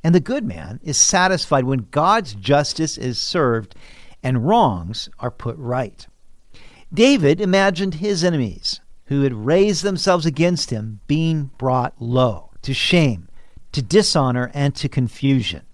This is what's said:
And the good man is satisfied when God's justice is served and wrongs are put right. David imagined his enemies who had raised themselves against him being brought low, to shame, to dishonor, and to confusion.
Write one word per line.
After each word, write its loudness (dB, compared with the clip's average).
And 6
the 6
good -6
man -10
is -4
satisfied 2
when -2
God's 2
justice 0
is -6
served -2
and 0
wrongs 0
are -6
put -8
right. -6
David 4
imagined 2
his -2
enemies -2
who 0
had 2
raised 2
themselves 0
against 0
him -8
being -2
brought -2
low, -2
to -4
shame, 2
to -2
dishonor, 2
and -2
to -6
confusion. 0